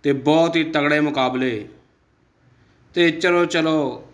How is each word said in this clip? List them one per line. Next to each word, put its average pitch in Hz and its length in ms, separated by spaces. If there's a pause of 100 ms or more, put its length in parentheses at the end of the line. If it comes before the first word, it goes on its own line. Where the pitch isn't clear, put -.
ਤੇ 143 100
ਬਹੁਤ 156 440
ਹੀ 160 80
ਤਗੜੇ 147 360
ਮੁਕਾਬਲੇ। 127 680 (1300)
ਤੇ 170 160
ਚਲੋ 175 340
ਚਲੋ 160 680